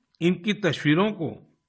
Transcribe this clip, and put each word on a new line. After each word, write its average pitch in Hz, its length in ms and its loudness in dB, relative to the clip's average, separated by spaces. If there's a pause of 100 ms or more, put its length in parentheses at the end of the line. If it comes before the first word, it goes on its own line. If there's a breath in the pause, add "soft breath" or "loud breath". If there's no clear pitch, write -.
(220)
इनकी 180 320 0
तस्वीरों 180 580 2
को - 460 -10 (120)